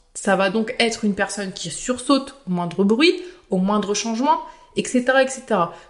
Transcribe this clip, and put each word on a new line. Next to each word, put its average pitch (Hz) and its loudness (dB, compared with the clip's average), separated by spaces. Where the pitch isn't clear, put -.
Ça 196 0
va 190 2
donc 220 -2
être 226 0
une 202 0
personne 190 -4
qui - -10
sursaute 262 0
au 185 -2
moindre 175 -2
bruit, 285 4
au 190 0
moindre 196 0
changement, 233 0
et 196 -2
cetera, 262 2
et 262 2
cetera. 185 -2